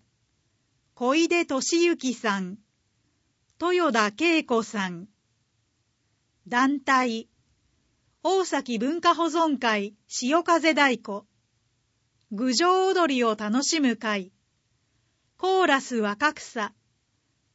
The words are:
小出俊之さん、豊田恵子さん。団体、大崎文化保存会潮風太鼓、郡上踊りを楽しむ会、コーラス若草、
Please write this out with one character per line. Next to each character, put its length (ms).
小 340
出 180
俊 400
之 280
さ 260
ん、 180
豊 300
田 240
恵 280
子 180
さ 280
ん。 180
団 320
体、 480
大 220
崎 320
文 240
化 140
保 100
存 340
会 360
潮 360
風 260
太 280
鼓、 280
郡 220
上 340
踊 280
り 80
を 120
楽 280
し 160
む 180
会、 340
コ 260
ー 20
ラ 160
ス 140
若 380
草、 400